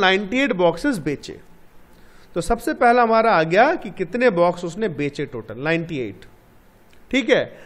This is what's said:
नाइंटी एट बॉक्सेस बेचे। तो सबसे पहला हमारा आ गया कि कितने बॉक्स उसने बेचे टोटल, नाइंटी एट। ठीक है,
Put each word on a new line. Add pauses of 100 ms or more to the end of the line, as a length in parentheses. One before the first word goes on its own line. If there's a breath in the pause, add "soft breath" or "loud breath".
नाइंटी
एट
बॉक्सेस
बेचे। (920 soft breath)
तो
सबसे
पहला
हमारा
आ
गया
कि
कितने
बॉक्स
उसने
बेचे
टोटल,
नाइंटी
एट। (920)
ठीक
है,